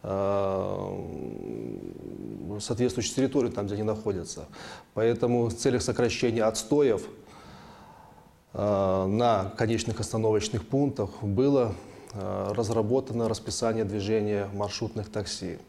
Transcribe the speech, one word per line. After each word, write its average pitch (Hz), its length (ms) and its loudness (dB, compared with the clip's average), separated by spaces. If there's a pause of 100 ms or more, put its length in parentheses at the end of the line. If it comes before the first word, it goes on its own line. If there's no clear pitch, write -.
э, 98 960 -2 (1600)
соответствующей 120 540 0
территории, 131 360 2
там, 101 180 -4
где 101 80 -2
они 104 80 -2
находятся. 98 600 -2 (500)
Поэтому 117 500 4
в 113 80 0
целях 123 300 2
сокращения 117 600 2
отстоев, 113 640 4 (1500)
э, 98 520 2
на 104 520 2
конечных 113 420 0
остановочных 110 680 0
пунктах 135 440 0 (120)
было, 117 540 4 (380)
э, 98 420 -4
разработано 113 760 2
расписание 110 560 0
движения 104 680 0
маршрутных 101 560 -4
такси. 101 580 -6